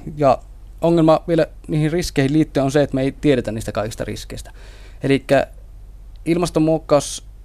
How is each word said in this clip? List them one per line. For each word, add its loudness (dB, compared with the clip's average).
ja 4
ongelma 4
vielä 2
niihin 0
riskeihin 0
liittyen 2
on 0
se, 4
että 0
me 0
ei 0
tiedetä 0
niistä -8
kaikista -6
riskeistä. -12
Elikkä 2
ilmastonmuokkaus, 0